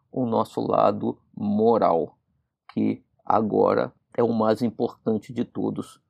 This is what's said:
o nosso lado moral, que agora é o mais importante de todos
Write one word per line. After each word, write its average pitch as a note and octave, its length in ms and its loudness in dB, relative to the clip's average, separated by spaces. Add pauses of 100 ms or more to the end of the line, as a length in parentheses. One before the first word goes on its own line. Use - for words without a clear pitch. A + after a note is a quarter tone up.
(100)
o B2+ 160 -4
nosso A2 340 -2
lado G#2+ 580 0 (160)
moral, G#2 840 0 (520)
que G#2+ 320 -2 (220)
agora G#2 680 2 (220)
é B2 80 0
o A#2 100 2
mais A2 300 0
importante A2+ 720 -4
de A#2 120 -4
todos G2+ 640 -6